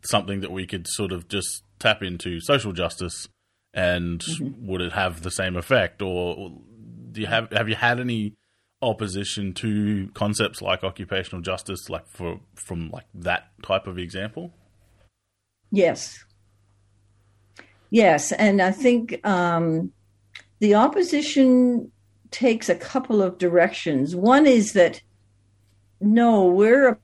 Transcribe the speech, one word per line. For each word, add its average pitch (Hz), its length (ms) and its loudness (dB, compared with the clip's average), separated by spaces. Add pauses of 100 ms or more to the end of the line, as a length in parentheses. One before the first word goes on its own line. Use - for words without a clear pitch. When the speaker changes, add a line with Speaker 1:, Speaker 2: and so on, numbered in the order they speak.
Speaker 1:
something 98 380 -2
that 92 100 -10
we 92 160 -8
could 87 200 -10
sort 98 260 -6
of 87 160 -10
just - 340 -6 (160)
tap 110 240 0
into 90 380 -8
social 117 320 -2
justice 85 560 -8 (440)
and 87 480 -2
Speaker 2:
Mm-hmm. 139 460 -10
Speaker 1:
would 92 160 -6
it 85 100 -6
have 90 300 -4
the 90 80 -8
same 92 260 -4
effect? 95 460 -2
Or 90 580 -6 (520)
do 110 80 -12
you 104 80 -6
have, 113 240 -2
have 107 160 -2
you 107 80 -4
had 120 240 0
any 113 340 -4 (480)
opposition 101 720 -6
to 104 580 -4
concepts 104 480 -4
like 95 220 -4
occupational 92 580 -8
justice, 92 480 -8
like, 82 200 -10
for, 90 320 -10 (160)
from, 82 340 -10
like, 85 240 -16
that 87 380 -6 (100)
type 98 240 -2
of 92 100 -10
example? 98 560 -10 (1160)
Speaker 2:
Yes. - 540 0 (1700)
Yes, 185 420 4
and 202 280 4
I 190 120 2
think, 240 520 0
um, 170 680 0 (680)
the 208 160 4
opposition 254 1160 2 (400)
takes 233 380 0
a - 60 4
couple 247 460 -2
of 185 160 0
directions. 170 800 2
One 247 320 6
is 233 260 4
that, 175 300 2 (1000)
no, 214 460 4
we're 220 420 6 (160)